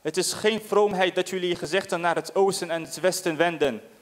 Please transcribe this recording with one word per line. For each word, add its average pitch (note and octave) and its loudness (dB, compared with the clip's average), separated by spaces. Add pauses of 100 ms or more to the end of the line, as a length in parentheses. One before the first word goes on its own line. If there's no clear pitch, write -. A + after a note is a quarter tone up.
Het D#3+ -4
is E3+ -2
geen G#3+ 0
vroomheid G3 2
dat F3+ 0
jullie F3+ -2
je E3+ 0
gezichten E3+ -2
naar E3+ 2
het D#3 -6
oosten F#3+ 2
en E3 -2
het D#3 -12
westen F3 0
wenden. D3 2 (200)